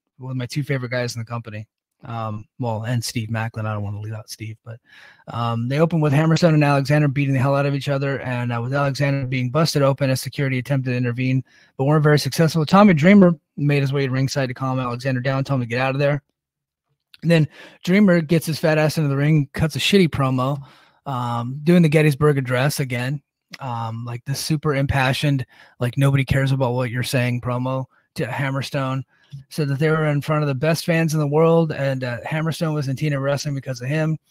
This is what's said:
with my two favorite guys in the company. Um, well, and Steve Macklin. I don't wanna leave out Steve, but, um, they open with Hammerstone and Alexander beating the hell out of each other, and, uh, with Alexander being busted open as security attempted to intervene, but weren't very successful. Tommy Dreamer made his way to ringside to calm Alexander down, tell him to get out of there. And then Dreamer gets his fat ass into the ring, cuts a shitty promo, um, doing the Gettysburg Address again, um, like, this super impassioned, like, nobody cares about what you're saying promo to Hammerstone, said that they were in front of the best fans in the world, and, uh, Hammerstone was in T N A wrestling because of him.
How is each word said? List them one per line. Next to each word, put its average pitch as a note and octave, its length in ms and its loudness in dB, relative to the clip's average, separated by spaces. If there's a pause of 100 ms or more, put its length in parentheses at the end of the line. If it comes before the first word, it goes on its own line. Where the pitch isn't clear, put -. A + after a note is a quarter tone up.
(180)
with C3 180 -10
my B2 100 -4
two C#3 180 -4
favorite B2+ 260 -4
guys B2 240 -4
in A#2 60 -8
the A2+ 60 -8
company. A2+ 420 -10 (340)
Um, A2 420 -8 (140)
well, A2+ 240 -4
and A#2 220 -4
Steve A2 260 -8
Macklin. A2 360 -4
I G#2+ 60 -4
don't G#2 120 -6
wanna G2+ 160 -8
leave G#2+ 140 -10
out A2 160 -14
Steve, A2 340 -14
but, A#2 160 -16 (480)
um, A#2 400 -4
they C#3 100 -2
open D#3+ 220 2
with D3+ 120 2
Hammerstone D#3+ 420 4
and D3+ 100 4
Alexander C#3+ 420 2
beating C#3 280 0
the C3 60 0
hell C#3 140 2
out C#3+ 120 2
of C#3+ 80 0
each C#3 140 -4
other, C#3 320 -2
and, B2 320 -4
uh, A#2 80 -2
with B2+ 140 -6
Alexander C#3 540 0
being B2+ 220 -2
busted C#3+ 320 0
open C3+ 280 2
as C3 100 0
security C3 380 -4
attempted B2+ 320 -2
to B2 60 -2
intervene, B2+ 480 0 (320)
but C3+ 80 -2
weren't D3+ 180 4
very D3 160 6
successful. D#3 480 0
Tommy G3 280 6
Dreamer F3 440 6 (180)
made C#3+ 260 2
his C3+ 100 0
way C#3 140 0
to B2 60 -2
ringside C3+ 360 -2
to B2 60 -8
calm C3 260 -4
Alexander B2 400 -4
down, C3+ 240 -2
tell C#3+ 100 -2
him B2+ 80 0
to A#2 60 -6
get A#2+ 120 -2
out C3 140 0
of C#3 60 -2
there. C#3+ 220 0 (1000)
And D#3+ 80 0
then D#3+ 180 4 (360)
Dreamer F#3 380 4
gets D#3 240 0
his D#3 120 -4
fat D#3 180 2
ass D3+ 220 2
into D3+ 100 0
the C#3 80 0
ring, D3 360 2
cuts D#3+ 240 -2
a - 20 -4
shitty F#3+ 300 4
promo, C3+ 520 -2 (460)
um, B2 580 -4
doing F3 180 6
the D#3+ 60 6
Gettysburg D3+ 480 4
Address C3 440 -2
again, B2+ 420 -4 (380)
um, A#2 440 -8
like, A#2+ 200 -10
this C#3 160 -6
super D3+ 340 -2
impassioned, C3+ 720 0 (340)
like, B2 160 -4
nobody C#3 280 2
cares C3+ 280 0
about C3 220 0
what B2+ 160 -2
you're B2 120 -4
saying B2 380 -2
promo B2+ 460 -4 (300)
to D3 100 -4
Hammerstone, C3+ 760 -4 (460)
said D3 200 -4
that C#3 100 -2
they D#3 120 2
were D#3 160 0
in D3 140 0
front D3+ 220 0
of D3 60 0
the C#3 60 -2
best D#3 300 0
fans E3 300 0
in D#3 60 0
the D3+ 60 0
world, D#3+ 460 4
and, C3+ 320 -2
uh, A#2+ 220 -6
Hammerstone D#3 480 -4
was C#3+ 140 -4
in C3+ 80 -2
T D3+ 100 -4
N D3 80 0
A C3+ 60 -4
wrestling C#3 340 -4
because C3 260 -8
of B2 80 -8
him. D#3 300 0 (120)